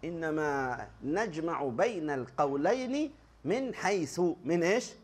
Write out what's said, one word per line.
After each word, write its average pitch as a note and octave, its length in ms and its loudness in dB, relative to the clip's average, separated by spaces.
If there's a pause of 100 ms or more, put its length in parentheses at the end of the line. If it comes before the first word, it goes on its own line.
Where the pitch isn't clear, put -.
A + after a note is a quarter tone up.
إنما D3+ 840 -2 (160)
نجمع D#3+ 600 -2
بين D#3 460 0
القولين D#3+ 1040 0 (320)
من A#3+ 280 0
حيث، F3 480 0 (240)
من E3+ 180 4
إيش؟ G#3+ 280 2 (120)